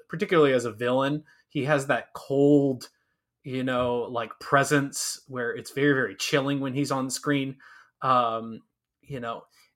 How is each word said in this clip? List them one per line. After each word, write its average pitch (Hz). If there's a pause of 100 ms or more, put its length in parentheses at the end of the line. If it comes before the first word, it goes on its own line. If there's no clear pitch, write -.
particularly 165
as 123
a 113
villain. 131 (240)
He 135
has 139
that -
cold, 139 (560)
you 127
know, 123
like, 117
presence 139
where 123
it's 113
very, 143
very 113
chilling 139
when 135
he's 139
on 131
screen. 139 (440)
Um, 113 (420)
you 135
know, 117 (340)